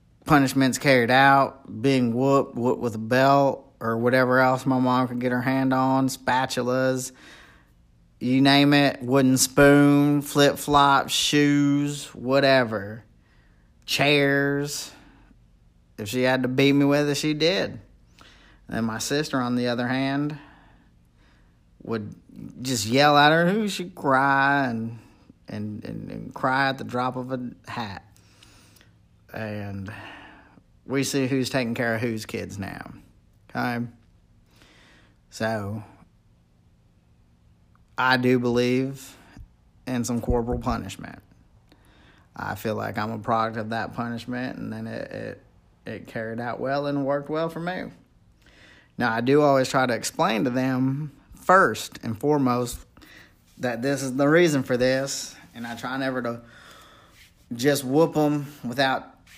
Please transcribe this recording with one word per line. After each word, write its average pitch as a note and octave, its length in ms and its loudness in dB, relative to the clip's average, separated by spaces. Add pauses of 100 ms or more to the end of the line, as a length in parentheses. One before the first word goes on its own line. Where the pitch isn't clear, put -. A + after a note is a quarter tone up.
(260)
punishments C3+ 520 2
carried B2+ 320 4
out, C3+ 720 4
being B2+ 320 2
whooped, C3+ 420 2
whooped A#2+ 260 0
with A2+ 140 -4
a A2 40 -6
belt, C3+ 800 2
or A2+ 180 -2
whatever B2+ 420 4
else B2+ 260 2
my C3 140 2
mom B2+ 280 2
could B2 120 -6
get B2 120 -2
her B2 100 -2
hand C3 320 0
on, C3 340 2
spatulas, B2+ 1040 -2 (1080)
you B2+ 220 2
name C#3+ 320 6
it, C#3+ 280 2
wooden C3 360 4
spoon, C#3+ 840 6
flip-flops, C#3+ 920 2
shoes, C#3+ 1000 0
whatever, A#2+ 880 0 (840)
chairs. C#3+ 1040 0 (1080)
If A2 120 -10
she B2+ 120 -2
had B2+ 220 2
to B2+ 40 -2
beat C#3 260 4
me C#3+ 120 4
with D3 240 2
it, C#3+ 60 0
she D#3 180 -2
did. D#3+ 460 -2 (880)
And A2+ 180 -6
my A2 140 -6
sister, D3 400 -4
on B2 160 -2
the B2 120 -2
other A#2+ 200 -4
hand, C#3 500 -4 (1400)
would G#2 320 -8 (480)
just B2 240 -4
yell C#3+ 320 4
at D3 140 6
her, E3+ 180 4
"Who G#3+ 180 0
she'd F#3 260 -8
cry?" C#3 720 2
and, A#2 320 -6 (500)
and, G#2+ 340 -10
and, - 260 -12
and A1 240 -14
cry C3+ 360 0
at C3 80 -4
the A#2 80 -12
drop B2 320 -4
of B2+ 160 -8
a B2 180 -8 (160)
hat. G2+ 380 -10 (1300)
And G2+ 580 -10 (920)
we C3+ 180 -2
see C3 240 -2
who's B2+ 220 -2
taking A#2+ 260 -4
care A#2+ 200 -2
of A2 60 -4
whose A2+ 240 -4
kids F#2+ 320 -10
now. - 360 -12 (560)
Okay? A#2+ 360 -6 (1400)
So, A2 540 -6 (2250)
I B2+ 200 2
do B2+ 220 4
believe B2 800 -2 (680)
in B2 200 -4
some A#2+ 160 -2
corporal A#2+ 380 -2
punishment. A#2 600 -6 (1160)
I G2+ 200 -8
feel G#2+ 200 -4
like G#2+ 220 -6
I'm G#2+ 140 -4
a G#2+ 80 -8
product A2+ 380 -2
of G#2+ 120 -6
that A2+ 240 -6
punishment, B2 640 -8
and A2 140 -10
then A2 160 -10
it, A#2 240 -10
it, G#2+ 320 -12 (420)
it A2+ 220 -14
carried A2+ 320 -8
out A#2+ 220 -6
well C#3 260 -2
and C#3+ 180 -4
worked C#3+ 240 -4
well D#3+ 200 -4
for E3 100 -10
me. F3+ 320 -8 (1040)
Now, B2 140 0
I A2+ 80 -2
do C#3 220 4
always C3+ 260 4
try C3 180 0
to A#2+ 80 -2
explain E3+ 520 -2
to B2+ 40 0
them C3 600 -2 (240)
first F3+ 680 2
and A2 140 -6
foremost B2+ 600 0 (800)
that A#2+ 240 -6
this C3+ 200 -2
is C3 140 -6
the C#3+ 120 2
reason D#3 360 4
for B2 140 -2
this, C3 580 -2 (200)
and A#2+ 100 -12
I A#2 100 -10
try C3 220 -8
never C3 240 -4
to A#2 200 -6 (1120)
just C3+ 300 0
whoop D#3 320 2
'em D3 320 0 (160)
without C3 460 -2 (280)